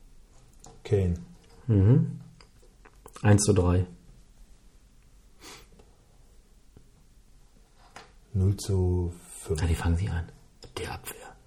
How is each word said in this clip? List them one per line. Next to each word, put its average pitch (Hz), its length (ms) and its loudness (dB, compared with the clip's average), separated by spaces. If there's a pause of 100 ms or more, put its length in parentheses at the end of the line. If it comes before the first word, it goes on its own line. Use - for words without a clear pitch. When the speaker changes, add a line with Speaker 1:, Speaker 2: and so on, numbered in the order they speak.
(840)
Speaker 1:
Kane. 92 300 0 (520)
Speaker 2:
Mhm. 117 520 4 (1040)
Eins 104 220 6
zu 107 80 4
drei. 90 340 2 (4000)
Speaker 1:
Null 95 220 2
zu 90 560 -2 (280)
fünf. 78 200 -6
Speaker 2:
Ja, 92 80 0
die 80 60 2
fangen 82 220 0
sie 95 120 -4
an. 85 160 -4 (380)
Mit - 160 -18
der - 160 -10
Abwehr. - 220 -16 (300)